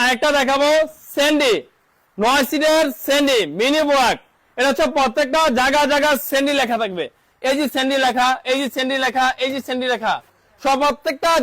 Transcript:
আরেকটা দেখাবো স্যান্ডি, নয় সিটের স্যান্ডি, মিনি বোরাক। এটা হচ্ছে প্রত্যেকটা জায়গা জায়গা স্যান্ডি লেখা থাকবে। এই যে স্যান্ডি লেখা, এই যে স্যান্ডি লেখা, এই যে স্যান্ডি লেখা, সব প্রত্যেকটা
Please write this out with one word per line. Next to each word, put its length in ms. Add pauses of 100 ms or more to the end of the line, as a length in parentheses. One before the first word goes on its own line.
আরেকটা 280 (100)
দেখাবো 300 (440)
স্যান্ডি, 400 (680)
নয় 260
সিটের 360 (200)
স্যান্ডি, 340 (200)
মিনি 300
বোরাক। 280 (400)
এটা 140
হচ্ছে 140 (120)
প্রত্যেকটা 440 (180)
জায়গা 220 (100)
জায়গা 200 (180)
স্যান্ডি 300
লেখা 220
থাকবে। 240 (440)
এই 100
যে 140
স্যান্ডি 320
লেখা, 220 (240)
এই 100
যে 140
স্যান্ডি 300
লেখা, 200 (180)
এই 100
যে 140
স্যান্ডি 260
লেখা, 200 (500)
সব 180
প্রত্যেকটা 500 (120)